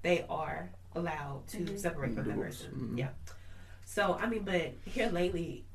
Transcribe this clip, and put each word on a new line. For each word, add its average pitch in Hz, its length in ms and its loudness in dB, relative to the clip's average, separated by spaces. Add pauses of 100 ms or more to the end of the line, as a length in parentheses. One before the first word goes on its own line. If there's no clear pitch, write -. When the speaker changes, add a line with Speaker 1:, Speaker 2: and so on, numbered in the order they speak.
Speaker 1:
they 170 280 6
are 160 400 -2 (240)
allowed 151 540 -2
to - 100 -6
Speaker 2:
Mm-hmm. 196 180 0
Speaker 1:
separate 160 380 0
from - 100 0
that 110 60 2
Speaker 3:
Divorce. - 320 -2
Speaker 1:
person. - 120 -10
Speaker 3:
Mm-hmm. 120 240 -2
Speaker 1:
Yeah. 135 100 2 (760)
So, 190 300 4
I 214 140 2
mean, 220 160 0
but 180 280 2 (140)
here 240 240 2
lately 175 540 2 (100)